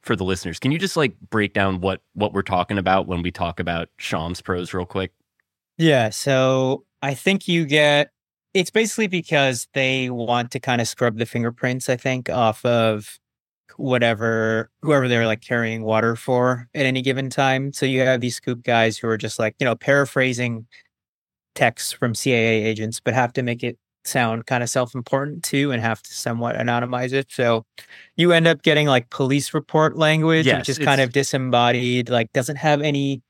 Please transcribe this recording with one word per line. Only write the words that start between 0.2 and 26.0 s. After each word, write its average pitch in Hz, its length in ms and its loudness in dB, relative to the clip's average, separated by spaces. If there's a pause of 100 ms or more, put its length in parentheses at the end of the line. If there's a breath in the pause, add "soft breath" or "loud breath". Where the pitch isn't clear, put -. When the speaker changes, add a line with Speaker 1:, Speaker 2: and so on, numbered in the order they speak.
Speaker 1:
listeners. 92 340 -4
Can 135 140 -2
you 165 80 -2
just, 190 180 -4
like, 135 220 -2 (100)
break 104 240 -2
down 95 280 0
what, 95 200 -2 (120)
what 95 200 -2
we're 98 100 0
talking 95 340 -2
about 95 300 0
when 87 140 -4
we 87 80 -2
talk 85 300 -6
about 85 380 -6
Sham's 85 440 -6
prose 90 320 -6
real 90 120 -4
quick? 95 260 -6 (680)
Speaker 2:
Yeah, 139 340 4
so 131 760 0 (160)
I 139 120 -4
think 190 340 -2
you 170 180 0
get, 147 460 4 (420)
it's 185 180 0
basically 220 360 0
because 147 680 0
they 131 360 -2
want 120 420 -2
to 131 100 -6
kinda 120 240 0
scrub 117 320 -2
the 123 80 0
fingerprints, 120 640 -4
I 123 80 0
think, 127 320 -4
off 113 360 0
of 113 540 0 (580)
whatever, 113 920 0 (120)
whoever 139 260 2
they're, 117 200 2
like, 110 140 -2
carrying 113 420 -2
water 110 320 2
for 123 600 0
at 143 100 0
any 131 160 0
given 131 280 -2
time. 135 420 0
So - 140 -2
you 131 160 2
have 127 200 4
these 120 140 -4
scoop 120 280 -6
guys 113 340 2
who 117 100 -6
are 113 100 0
just, 107 220 -8
like, 107 200 -2
you 139 60 0
know, 113 100 2
paraphrasing 127 920 0 (880 soft breath)
texts - 360 0
from 120 240 -2
C 131 180 0
I 117 40 2
A 113 280 2
agents, 110 340 -4
but 120 140 -2
have 123 200 0
to 131 100 -2
make 120 200 -4
it 120 140 -6 (260)
sound 117 440 -2
kinda 120 200 0
self-important 135 760 -4
too 143 280 -2
and 120 100 -2
have 113 200 -2